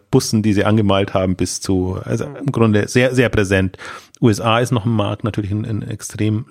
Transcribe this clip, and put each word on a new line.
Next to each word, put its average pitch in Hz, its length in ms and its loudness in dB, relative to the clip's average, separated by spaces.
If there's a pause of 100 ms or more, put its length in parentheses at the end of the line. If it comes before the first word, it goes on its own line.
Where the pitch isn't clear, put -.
Bussen, 123 320 2
die 104 120 2
sie 95 120 2
angemalt 101 480 2
haben, 95 220 0
bis - 260 -4
zu, 92 420 -2
also 120 220 -4
im - 260 -6
Grunde 110 360 4
sehr, 127 260 2
sehr 123 160 4
präsent. 95 480 2 (420)
U 123 100 6
S 101 120 2
A 113 180 2
ist 123 120 0
noch 117 140 0
ein 117 100 0
Markt, 104 280 -2
natürlich 104 280 -4
ein, 107 120 -2
ein 104 200 -6
extrem 107 680 -4